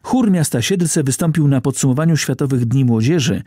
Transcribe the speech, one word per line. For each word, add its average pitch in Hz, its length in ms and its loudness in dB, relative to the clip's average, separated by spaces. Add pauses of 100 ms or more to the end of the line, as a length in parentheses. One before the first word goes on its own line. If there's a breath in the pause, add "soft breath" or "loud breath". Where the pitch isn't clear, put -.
Chór 247 300 0
Miasta 147 300 0
Siedlce 170 420 0
wystąpił 151 440 0
na 139 140 2
podsumowaniu 143 560 0
Światowych 131 480 -2
Dni 127 200 2
Młodzieży 117 600 0